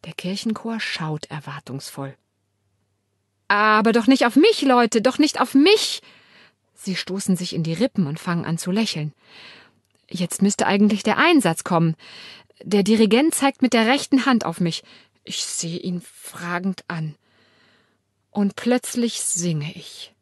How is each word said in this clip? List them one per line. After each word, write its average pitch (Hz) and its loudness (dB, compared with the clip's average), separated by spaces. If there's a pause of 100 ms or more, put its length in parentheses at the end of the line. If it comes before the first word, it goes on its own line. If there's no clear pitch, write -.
Der 160 -16
Kirchenchor 220 -8
schaut 156 -8
erwartungsvoll. 139 -12 (1300)
„Aber 214 4
doch 226 2
nicht 262 6
auf 240 2
mich, 392 6
Leute, 240 2
doch 254 0
nicht 302 2
auf 247 -2
mich!“ 349 4 (760)
Sie 185 -8
stoßen 185 -2
sich 180 -8
in 165 -2
die 165 -2
Rippen 196 -2
und 151 -6
fangen 170 -4
an 165 -4
zu 180 -6
lächeln. 180 -2 (960)
Jetzt 180 -4
müsste - 0
eigentlich 202 2
der - 0
Einsatz 277 4
kommen. 165 2 (680)
Der 202 0
Dirigent 220 4
zeigt - 0
mit 247 2
der 226 4
rechten 269 2
Hand 240 2
auf 165 -6
mich. 170 -2 (400)
Ich - -10
sehe 170 -8
ihn 180 -6
fragend 175 -8
an. 160 -6 (1160)
Und 202 -2
plötzlich 240 -2
singe 170 -4
ich. - -18